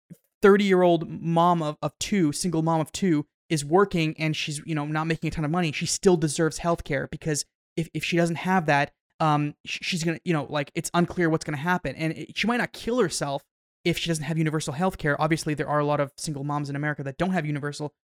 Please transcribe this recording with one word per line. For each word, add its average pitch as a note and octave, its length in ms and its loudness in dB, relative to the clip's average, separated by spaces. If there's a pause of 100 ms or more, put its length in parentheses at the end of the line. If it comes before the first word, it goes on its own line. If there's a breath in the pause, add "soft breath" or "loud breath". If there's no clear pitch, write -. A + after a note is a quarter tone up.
(420)
thirty-year-old F#3 680 6
mom E3 540 2
of, D3+ 180 -6
of - 180 -4
two, F3 320 2
single E3 300 -2
mom D#3+ 200 2
of D3 100 -6
two, D#3 340 2 (240)
is D#3 140 -2
working E3 560 2
and D#3 160 0
she's, D3 300 -6
you D#3+ 100 -4
know, D3 100 -2
not D#3 200 -2
making E3 220 -2
a D3 40 -4
ton D#3 140 -2
of C#3+ 60 0
money, E3+ 200 0
she - 140 -6
still F3+ 320 4
deserves D#3 420 0
healthcare D3+ 500 -4
because D3+ 360 -4 (300)
if, E3 180 -4
if D#3 100 -4
she - 140 0
doesn't E3+ 200 2
have F3+ 280 0
that, C#3+ 260 2 (280)
um, D3 360 2 (100)
sh-, - 160 -8
she's E3+ 220 -2
gonna, E3 200 -2
you F3 100 0
know, D3 160 -2
like, - 260 -4
it's E3 180 -4
unclear F3 360 0
what's D#3 160 0
gonna D3+ 120 -6
happen. E3 380 -2
And D#3+ 180 -4
it, - 240 -14
she - 80 0
might A#3+ 120 0
not G3+ 160 -4
kill A#3+ 260 -2
herself D3 440 -2 (400)
if E3+ 140 0
she - 100 -6
doesn't D#3 180 -2
have D#3+ 120 -2
universal D#3 360 0
healthcare. D#3 440 0
Obviously, D#3 360 0
there D3 160 -4
are D3 100 0
a D3 60 2
lot D3 140 0
of C#3 180 -2
single C#3 260 -8
moms D3 260 -4
in C#3+ 60 -6
America D3 280 -4
that C3+ 140 -10
don't F#3 140 0
have F3 140 -2
universal, D3 480 -6 (180)